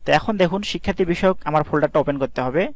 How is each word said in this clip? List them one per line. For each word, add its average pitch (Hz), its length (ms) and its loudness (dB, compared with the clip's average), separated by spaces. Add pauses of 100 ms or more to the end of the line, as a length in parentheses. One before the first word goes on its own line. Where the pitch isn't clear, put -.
তো - 40 -4 (100)
এখন 220 140 0 (100)
দেখুন 180 180 2 (100)
শিক্ষার্থী 190 420 -2
বিষয়ক 185 240 2 (120)
আমার 151 200 2
ফোল্ডারটা 147 360 2
ওপেন 143 180 -2
করতে 131 240 -4
হবে 143 160 0 (140)